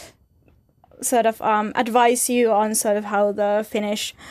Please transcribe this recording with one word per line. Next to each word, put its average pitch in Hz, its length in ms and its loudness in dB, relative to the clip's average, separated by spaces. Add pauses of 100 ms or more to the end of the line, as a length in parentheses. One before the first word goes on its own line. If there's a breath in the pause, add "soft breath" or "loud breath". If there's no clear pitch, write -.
(1000 loud breath)
sort 233 240 0
of, 220 160 -2
um, 214 320 0
advise 240 560 2
you 240 220 2
on 214 240 2
sort 208 220 0
of 208 80 -6
how 208 260 0
the 208 360 0
Finnish 208 460 -4 (180 loud breath)